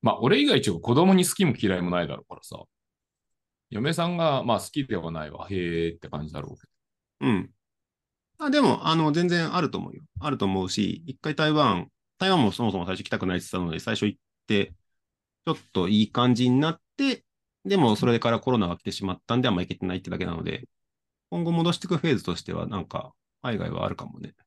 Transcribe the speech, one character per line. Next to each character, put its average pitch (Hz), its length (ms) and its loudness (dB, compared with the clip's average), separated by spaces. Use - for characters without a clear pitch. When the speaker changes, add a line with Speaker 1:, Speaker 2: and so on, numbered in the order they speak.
Speaker 1:
ま 117 80 4
あ、 - 80 -2
俺 220 200 4
以 294 60 4
外 202 140 4
一 110 100 0
応 82 100 -2
子 117 140 0
供 185 220 6
に 180 100 6
好 - 80 -2
き 190 120 2
も 143 120 2
嫌 95 200 0
い 87 40 -2
も 90 80 -2
な 87 140 0
い 76 40 -4
だ 69 80 -8
ろ - 80 -16
う - 60 -20
か - 60 -14
ら - 80 -20
さ。 - 180 -16
嫁 131 220 -2
さ 170 120 -2
ん 175 120 -2
が、 151 260 2
ま 117 120 2
あ、 98 40 0
好 - 80 -8
き 143 180 -4
で 110 120 -4
は 82 140 -6
な 78 140 -6
い 73 60 -12
わ。 - 180 -14
へ 98 60 -4
ー 82 400 -2
っ - 20 -20
て - 120 -16
感 76 180 -8
じ 78 60 -12
だ 73 80 -8
ろ - 140 -12
う - 0 -
け - 120 -20
ど。 139 60 0
Speaker 2:
う 127 40 2
ん。 90 180 -2
あ、 294 140 -2
で 294 100 4
も、 - 260 4
あ 160 80 4
の、 156 160 4
全 175 160 2
然 170 280 0
あ 180 40 2
る 160 120 0
と 90 80 -6
思 87 100 -10
う - 60 -16
よ。 - 80 -20
あ 151 100 -4
る 131 80 -2
と - 80 0
思 95 200 0
う 90 40 -6
し、 90 380 -2
一 131 120 -12
回 156 140 -4
台 151 180 2
湾、 117 360 4
台 190 100 0
湾 180 120 6
も 104 100 4
そ 120 120 -4
も 107 80 2
そ 95 60 -2
も 82 80 -2
最 92 100 -4
初 - 40 -10
行 - 80 -10
き - 20 -14
た 113 80 -2
く - 80 -4
な 92 80 0
い 90 40 0
っ - 40 0
て - 40 -14
言 - 20 -16
っ - 20 -16
て 92 80 -6
た - 20 -2
の 87 120 -2
で、 82 80 -6
最 110 160 -4
初 104 100 0
行 104 100 0
っ - 40 -20
て、 101 260 2
ち 165 40 -2
ょ - 40 0
っ - 40 -4
と 90 140 0
い 107 160 4
い 107 80 -2
感 123 240 4
じ 123 140 2
に 127 100 4
な 160 140 0
っ - 80 -14
て、 269 260 -2
で 196 120 2
も 117 180 4
そ 120 100 -2
れ 117 140 4
か 117 100 0
ら 117 100 2
コ 131 120 -2
ロ 120 80 2
ナ 92 80 0
が 87 100 -4
来 - 60 -20
て 95 80 -6
し - 120 -8
ま 92 120 -4
っ - 100 -20
た 117 100 -2
ん 123 60 2
で、 127 60 0
あ 120 40 2
ん 95 40 2
ま 90 80 0
行 85 60 -8
け - 60 -6
て - 120 -8
な 92 80 -4
い - 20 -6
っ 92 40 -8
て 90 100 -10
だ 87 80 -6
け 90 60 -4
な 87 80 -6
の 82 100 -8
で、 82 240 -8
今 175 120 -4
後 170 80 -2
戻 170 220 2
し 170 60 -4
て - 80 -12
い - 20 -10
く 175 80 0
フ 170 100 -2
ェ 156 40 4
ー 113 60 4
ズ 87 60 -6
と 87 120 -4
し - 80 -12
て 87 100 -8
は、 85 140 -4
な 98 100 -6
ん - 80 -6
か、 - 280 -10
海 117 160 -4
外 85 140 -4
は 87 140 -4
あ 98 40 -2
る - 60 -6
か - 100 -14
も - 140 -16
ね。 - 160 -16